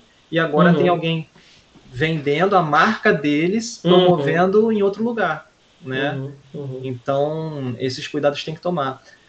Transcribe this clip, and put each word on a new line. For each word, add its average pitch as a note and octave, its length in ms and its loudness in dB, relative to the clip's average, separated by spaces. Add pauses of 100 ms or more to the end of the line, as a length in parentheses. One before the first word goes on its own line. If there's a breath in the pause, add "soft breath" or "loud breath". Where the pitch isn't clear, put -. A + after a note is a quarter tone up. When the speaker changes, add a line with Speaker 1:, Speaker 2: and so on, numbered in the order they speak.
(320 soft breath)
Speaker 1:
e D#3+ 80 0
agora E3 320 4
Speaker 2:
Uhum. D#3+ 60 4
Speaker 1:
tem D#3+ 120 2
alguém E3 400 -2 (600 soft breath)
vendendo D#3 640 0
a F3+ 60 6
marca F3+ 520 2
deles, D#3+ 680 -2
Speaker 2:
Uhum. E3+ 60 2
Speaker 1:
promovendo F3+ 840 4
em G#3 100 0
outro G3 220 0
lugar, G3+ 480 -4 (300)
né? C3+ 340 -4
Speaker 2:
Uhum, C3+ 180 -8 (200)
uhum. C3 300 -10
Speaker 1:
Então, C#3 960 -4
esses C3 280 -6
cuidados C#3+ 360 -2
tem D#3+ 120 -10
que - 60 -18
tomar. C#3+ 400 -4 (280 soft breath)